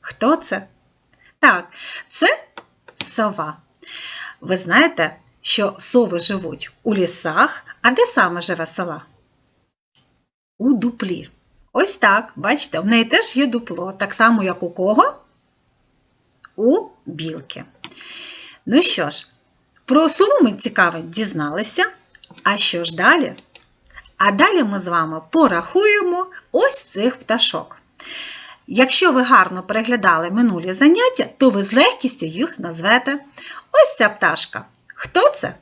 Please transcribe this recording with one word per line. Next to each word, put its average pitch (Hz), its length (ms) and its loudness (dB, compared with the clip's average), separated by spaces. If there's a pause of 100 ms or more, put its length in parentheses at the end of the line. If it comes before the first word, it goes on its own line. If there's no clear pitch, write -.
Хто - 340 -2
це? 196 320 -8 (720)
Так, 196 260 2 (420)
це - 200 0 (680)
сова. 170 640 -6 (840)
Ви 180 160 -2
знаєте, 185 580 0 (260)
що - 360 0
сови 190 420 0
живуть 170 520 -2 (120)
у 214 120 -2
лісах, 180 720 -2 (160)
а 247 100 2
де 453 140 4
саме 175 360 0
живе 165 240 -2
сова? 160 360 -8 (1600)
У 262 160 0
дуплі. 202 560 -4 (460)
Ось 370 220 2
так, 208 380 2
бачите, 196 440 -4
в 175 60 -6
неї 226 200 2
теж - 300 2
є 277 100 2
дупло, 196 480 -6
так 196 200 -6
само, 226 300 2
як 180 200 -4
у 175 60 -6
кого? 214 460 2 (1400)
У 254 320 2 (180)
білки. 160 580 -12 (1000)
Ну 262 160 4
що 160 280 2
ж, - 180 -8 (580)
про 302 240 4
сову 415 220 2 (100)
ми 226 100 4
цікаве 175 500 -2
дізналися. 170 840 -2 (580)
А 202 140 0
що - 260 0
ж 165 120 0
далі? 262 380 2 (840)
А 202 140 0
далі 330 320 4
ми 202 160 -4
з 180 80 -8
вами 160 340 -2 (100)
порахуємо 359 960 0 (240)
ось - 320 2
цих 226 360 -4
пташок. - 580 -4 (880)
Якщо 262 440 4
ви 254 120 2
гарно 185 400 2
переглядали 202 680 0
минулі 185 420 0
заняття, 370 640 2
то 262 120 6
ви 196 140 -2
з 196 100 -4
легкістю 254 520 0
їх 190 340 -6
назвете. 208 600 -2 (520)
Ось - 260 4
ця 208 120 2
пташка. - 560 -2 (220)
Хто - 420 0
це? - 320 -8